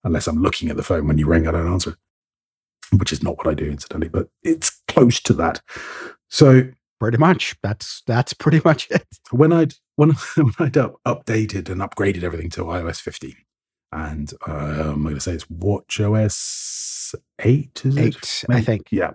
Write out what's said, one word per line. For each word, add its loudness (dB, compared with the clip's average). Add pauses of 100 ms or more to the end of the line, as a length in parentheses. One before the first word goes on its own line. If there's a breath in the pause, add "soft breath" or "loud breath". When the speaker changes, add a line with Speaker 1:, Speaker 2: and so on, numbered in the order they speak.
Speaker 1:
unless -2
I'm -2
looking -4
at -6
the -4
phone -2
when 2
you 2
ring, 2
I -2
don't -2
answer -4
it, -6
which 0
is -4
not -4
what -4
I 2
do, -4
incidentally, -6
but -2 (140)
it's -2
close 6
to 2
that. -2 (680 loud breath)
So 8 (320)
Speaker 2:
Pretty 0
much. 2
That's, -8
that's 0
pretty 4
much 2
it. 0 (240)
Speaker 1:
when 6
I'd, 2 (220)
when, 6
<laughs> -2
when 4
I'd 0
up-, 0
updated -4
and -6
upgraded -2
everything -6
to -8
I -4
O -6
S -8
fifteen, -12 (560)
and, -8 (140)
um, -8 (360)
I'm -4
gonna -4
say -6
it's -10
watch -4
O 2
S -4 (260)
eight, 0
is 0
it? 0
Speaker 2:
Eight, -4
I 2
Speaker 1:
Maybe. 2
Speaker 2:
think. -2
Speaker 1:
Yeah. -2